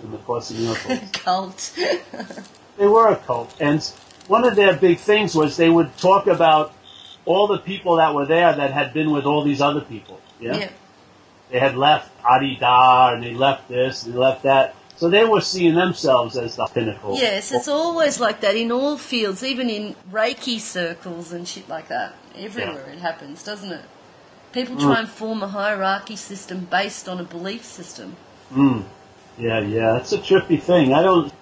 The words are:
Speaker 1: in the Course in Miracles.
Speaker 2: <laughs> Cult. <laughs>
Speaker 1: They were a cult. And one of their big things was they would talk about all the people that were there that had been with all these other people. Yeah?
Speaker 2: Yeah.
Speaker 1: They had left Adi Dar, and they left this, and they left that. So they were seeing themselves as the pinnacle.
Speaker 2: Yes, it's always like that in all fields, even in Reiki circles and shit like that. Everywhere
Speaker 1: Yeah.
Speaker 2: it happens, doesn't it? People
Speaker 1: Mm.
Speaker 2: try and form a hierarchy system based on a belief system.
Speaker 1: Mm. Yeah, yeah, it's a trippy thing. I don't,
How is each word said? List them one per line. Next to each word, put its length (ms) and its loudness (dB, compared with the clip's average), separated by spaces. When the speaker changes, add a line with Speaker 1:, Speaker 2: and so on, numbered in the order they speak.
Speaker 1:
in 80 -16
the 80 -12
Course 320 -8
in 120 -6
Miracles. 420 -4
Speaker 2:
<laughs> 80 -20
Cult. 640 -6
<laughs> 1000 -8
Speaker 1:
They 100 2
were 220 6
a 80 2
cult. 420 -8
And 240 0
one 180 4
of 100 2
their 200 6
big 240 4
things 360 0
was 220 2
they 120 6
would 280 4
talk 300 4
about 460 4
all 220 2
the 120 -2
people 380 -2
that 180 4
were 100 -2
there 300 4
that 160 -2
had 220 -4
been 180 0
with 140 0
all 180 2
these 180 0
other 200 0
people. 380 -16
Yeah? 180 -6
Speaker 2:
Yeah. 120 -8
Speaker 1:
They 80 -2
had 180 0
left 320 2
Adi 300 2
Dar, 580 6
and 100 -8
they 120 -10
left 340 0
this, 360 -4
and 80 -10
they 40 -8
left 260 2
that. 300 4
So 140 -2
they 160 6
were 160 2
seeing 340 2
themselves 600 0
as 180 -6
the 120 -4
pinnacle. 480 -6
Speaker 2:
Yes, 360 -2
it's 160 -2
always 520 0
like 220 -2
that 140 2
in 160 -2
all 260 -2
fields, 460 -4
even 260 -4
in 260 -8
Reiki 480 -4
circles 720 -8
and 140 -10
shit 220 -16
like 200 -12
that. 240 -8
Everywhere 520 -12
Speaker 1:
Yeah. 60 -18
Speaker 2:
it 60 -18
happens, 440 -10
doesn't 280 -12
it? 140 -14
People 260 -6
Speaker 1:
Mm. 40 -4
Speaker 2:
try 180 2
and 100 -6
form 340 -8
a 40 -6
hierarchy 680 -4
system 560 -12
based 360 -4
on 120 -8
a 40 -10
belief 420 -10
system. 500 -18
Speaker 1:
Mm. 300 4
Yeah, 220 -2
yeah, 380 2
it's 160 -8
a 60 2
trippy 420 2
thing. 320 4
I 80 4
don't, 400 4